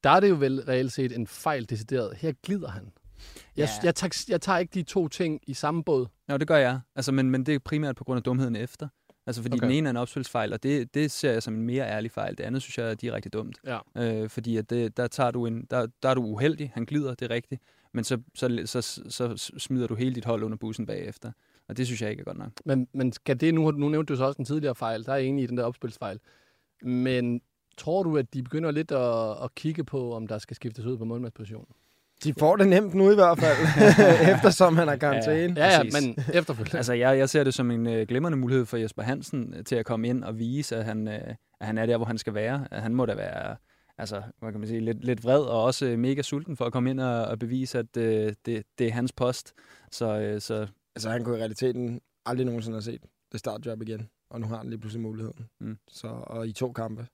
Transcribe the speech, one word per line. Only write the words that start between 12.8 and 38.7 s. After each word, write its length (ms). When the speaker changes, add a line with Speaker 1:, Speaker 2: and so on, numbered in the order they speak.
Speaker 2:
er 40
direkte 340
dumt. 360
Speaker 1:
Ja. 140
Speaker 2:
Øh, 320
fordi 280
at 120
det, 280
der 100
tager 240
du 140
en, 240
der, 180
der 60
er 40
du 80
uheldig. 520
Han 120
glider, 300
det 160
er 40
rigtigt. 260
Men 100
så, 140
så, 300
så, 160
så, 280
så 280
smider 300
du 80
hele 200
dit 100
hold 180
under 140
bussen 280
bagefter. 460
Og 100
det 80
synes 160
jeg 80
ikke 120
er 40
godt 120
nok. 140
Speaker 1:
Men, 280
men 180
skal 280
det 140
nu, 180
nu 180
nævnte 240
du 40
så 60
også 160
en 60
tidligere 300
fejl. 300
Der 60
er 60
jeg 80
enig 180
i 40
den 100
der 60
opspilsfejl. 560
Men 600
tror 260
du, 140
at 160
de 100
begynder 280
lidt 200
at, 520
at 120
kigge 280
på, 320
om 120
der 100
skal 180
skiftes 300
ud 120
på 80
målmandspositionen? 680
Speaker 3:
De 160
får 160
det 120
nemt 260
nu 180
i 40
hvert 240
fald, 180
<laughs> 380
eftersom 420
han 100
har 80
karantæne? 640
Speaker 1:
Ja, 80
ja, 180
Speaker 2:
Præcis. 100
Speaker 1:
men 160
efterfølgende. 440
Speaker 2:
Altså, 160
jeg, 240
jeg 120
ser 140
det 100
som 180
en, 160
øh, 200
glimrende 300
mulighed 280
for 120